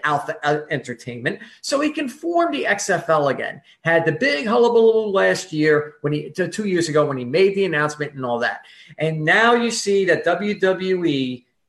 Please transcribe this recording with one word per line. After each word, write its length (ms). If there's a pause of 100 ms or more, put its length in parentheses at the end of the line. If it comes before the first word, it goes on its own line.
Alpha, 400
uh, 240
Entertainment, 720 (200)
so 220
he 100
can 160
form 460
the 120
X 240
F 200
L 180
again. 340 (200)
Had 240
the 80
big 340
hullabaloo 640
last 400
year, 480
when 140
he, 160
t-, 180
two 220
years 180
ago, 180
when 120
he 80
made 300
the 100
announcement 480
and 120
all 140
that. 220 (360)
And 280
now 300
you 160
see 340
that 180
W 340
W 460
E 440 (220)